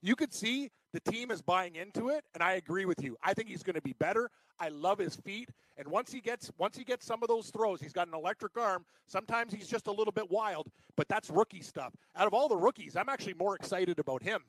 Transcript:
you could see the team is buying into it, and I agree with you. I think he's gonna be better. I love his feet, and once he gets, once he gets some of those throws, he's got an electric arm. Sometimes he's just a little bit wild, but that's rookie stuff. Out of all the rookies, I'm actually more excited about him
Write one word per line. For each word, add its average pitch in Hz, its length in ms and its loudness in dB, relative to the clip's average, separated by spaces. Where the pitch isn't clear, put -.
you 202 140 4
could 302 160 0
see 247 380 -2
the 170 80 -4
team 233 300 -4
is 175 120 -4
buying 175 340 2
into 208 340 -4
it, 294 140 0
and 165 80 -2
I 180 100 6
agree 185 340 -2
with 170 160 0
you. 123 200 -6
I 185 120 2
think 220 140 -4
he's 185 140 -12
gonna 165 200 -4
be 135 120 -6
better. 220 360 2
I 165 120 -2
love 165 280 2
his 170 180 -4
feet, 208 340 -10
and 139 120 -12
once 196 240 -2
he 262 80 -10
gets, 226 360 -6
once 196 220 -2
he 262 60 -12
gets 247 200 -4
some 226 180 -4
of 233 60 2
those 226 220 2
throws, 208 320 2
he's 147 100 -12
got 175 160 0
an 165 60 -10
electric 180 420 -4
arm. 196 300 2
Sometimes 226 460 -2
he's 202 160 -6
just - 180 -2
a 208 60 0
little 208 200 2
bit 202 180 -2
wild, 196 400 0
but 151 120 2
that's 214 200 0
rookie 180 320 4
stuff. 135 320 -10
Out 185 100 6
of 208 60 4
all 269 160 6
the 226 80 4
rookies, 170 400 2
I'm 208 140 0
actually 208 240 -4
more 190 220 0
excited 180 420 0
about 135 240 -2
him 202 260 -2